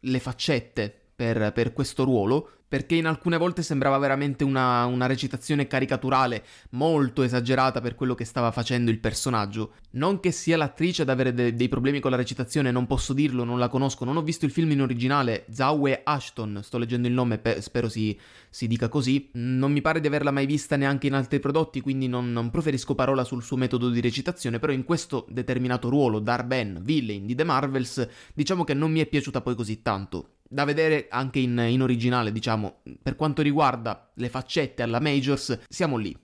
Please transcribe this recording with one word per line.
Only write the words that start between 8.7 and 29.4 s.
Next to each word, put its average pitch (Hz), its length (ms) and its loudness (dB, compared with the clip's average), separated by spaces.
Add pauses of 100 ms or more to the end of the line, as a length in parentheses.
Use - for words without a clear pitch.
il 113 80 2
personaggio. 107 760 -2 (160)
Non 175 280 0
che 180 120 0
sia 165 260 0
l'attrice 165 440 0
ad 135 80 0
avere 127 240 2
de-, 120 220 2
dei 120 140 2
problemi 139 300 0
con 139 120 0
la 127 60 2
recitazione, 127 520 0
non 123 160 2
posso 131 280 -2
dirlo, 131 320 2
non 120 120 -2
la 123 120 2
conosco, 135 360 -2
non 139 120 0
ho 170 40 0
visto 156 240 -2
il 135 60 2
film 165 200 2
in 139 100 2
originale, 123 680 0
Zawe 135 540 2
Ashton, 113 580 -4
sto 123 160 -8
leggendo 120 300 0
il 120 60 2
nome, 120 260 2
pe-, - 220 0
spero 117 280 -2
si, 107 260 -2 (340)
si - 180 -6
dica 117 220 0
così, 135 460 0
non 127 360 0
mi 147 100 2
pare 160 200 0
di 151 60 0
averla 143 240 0
mai 139 140 0
vista 147 300 -2
neanche 139 320 0
in 139 60 0
altri 135 260 0
prodotti, 143 420 -2
quindi 135 260 -2
non, 123 240 -2
non 117 200 -2
proferisco 147 420 -2
parola 131 300 2
sul 120 180 -4
suo 127 160 -4
metodo 123 320 0
di 120 120 0
recitazione, 120 580 -2
però 151 140 0
in 131 100 -2
questo 147 460 -2
determinato 123 600 -2
ruolo, 123 300 2
Dar-Benn, 120 600 -2
villain 107 440 -2
di 117 80 -4
The 147 120 0
Marvels, 135 640 0 (280)
diciamo 170 300 0
che 147 100 -2
non 156 160 0
mi 160 80 2
è 151 80 2
piaciuta 135 320 -2
poi 123 160 -2